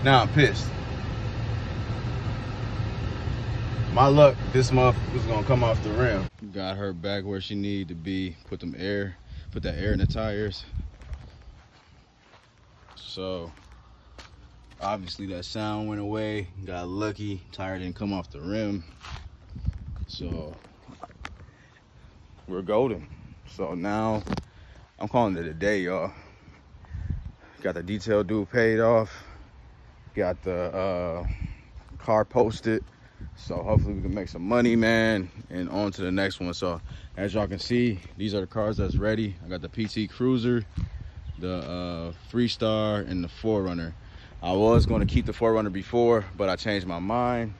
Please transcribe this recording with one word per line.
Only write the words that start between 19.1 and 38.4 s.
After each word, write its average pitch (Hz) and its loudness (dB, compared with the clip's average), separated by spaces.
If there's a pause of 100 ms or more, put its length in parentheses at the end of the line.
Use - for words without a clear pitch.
So, 80 -8 (1900)
we're 92 -6
golden. 104 0 (400)
So 87 -6
now, 107 0 (800)
I'm 107 -6
calling 110 2
it 85 -4
a 78 -6
day, 98 0
y'all. 87 -2 (1500)
Got 92 -2
the 85 -6
detail 104 2
due 104 0
paid 113 4
off. 113 4 (920)
Got 90 0
the, 90 -4
uh, 90 -2 (720)
car 107 4
posted. 110 2 (520)
So - -8
hopefully 101 4
we 92 -4
can 87 -2
make 95 -4
some 87 -8
money, 120 6
man, 110 4 (200)
and 90 -6
on 101 0
to 98 -8
the 92 -2
next 95 0
one. 87 -4
So 87 -2 (380)
as 98 -2
y'all 104 0
can 92 -6
see, 113 0 (160)
these 101 -4
are 98 0